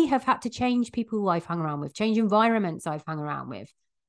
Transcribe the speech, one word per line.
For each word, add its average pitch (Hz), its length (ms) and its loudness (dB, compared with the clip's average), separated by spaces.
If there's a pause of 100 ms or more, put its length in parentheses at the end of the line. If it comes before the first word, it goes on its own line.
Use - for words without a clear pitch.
have 262 140 0
had - 180 0
to 240 80 -2
change 247 420 0
people 226 260 -2
who 202 100 0
I've 170 180 2
hung 170 140 -4
around 151 200 -2
with, 143 140 -8
change 220 240 0
environments 214 680 2
I've 151 200 -6
hung 156 120 -6
around 143 300 -6
with, 110 240 -12 (360)